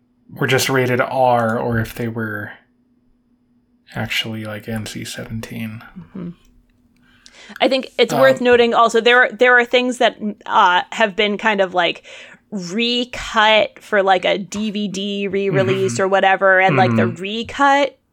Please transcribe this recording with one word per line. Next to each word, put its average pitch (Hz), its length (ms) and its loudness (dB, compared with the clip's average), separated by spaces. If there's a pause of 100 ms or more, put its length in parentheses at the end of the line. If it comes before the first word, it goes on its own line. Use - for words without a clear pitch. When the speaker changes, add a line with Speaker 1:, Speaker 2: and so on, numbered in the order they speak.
(300)
Speaker 1:
were - 180 -6
just 127 220 0
rated 127 320 0
R, 120 560 0
or 120 220 -2
if - 160 -6
they 120 140 -6
were 110 420 -8 (1400)
actually, 113 480 -6
like, 107 240 -12
N 110 180 -6
C 113 200 -12
seventeen. 113 760 -10 (160)
Speaker 2:
Mm-hmm. 175 320 -14 (1300)
I 240 80 2
think 262 300 -4
it's 247 160 0
Speaker 1:
Um, 247 80 2
Speaker 2:
worth 262 200 4
noting 240 320 4
also 226 280 2
there 247 220 4
are, - 80 -2
there 247 280 4
are 240 60 2
things 247 320 0
that, 226 200 0 (280)
uh, 180 460 4
have 208 240 -2
been 208 220 0
kind 208 240 0
of, 185 120 -2
like, 170 300 -2 (480)
recut 220 1300 0
for, 202 240 0
like, 190 220 2
a 175 120 0
D 208 340 -8
V 208 160 -4
D 202 400 -6
re-release 190 680 -2
Speaker 1:
Mm-hmm. 196 100 -2
Speaker 2:
or 190 40 2
whatever, 190 520 4
and, 185 180 4
like, 151 180 2
the 110 80 2
Speaker 1:
Mm-hmm. 165 180 -4
Speaker 2:
recut 269 800 0 (140)